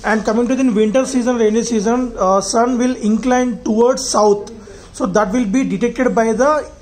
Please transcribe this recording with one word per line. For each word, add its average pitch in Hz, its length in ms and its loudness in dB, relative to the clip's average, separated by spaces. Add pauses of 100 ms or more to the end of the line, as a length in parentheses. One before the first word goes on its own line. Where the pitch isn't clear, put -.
And 214 200 0
coming 233 240 0
to 254 60 0
the 262 160 2
winter 214 340 2
season, 247 320 0
rainy 226 260 2
season, 226 560 -2
uh, 190 220 2
sun 233 380 0
will 247 180 0
incline 247 680 0
towards 233 440 2
south. 208 440 2 (420)
So - 120 -4
that 202 260 0
will 247 120 0
be 226 200 0
detected 233 500 -2
by 226 180 2
the 277 380 0 (120)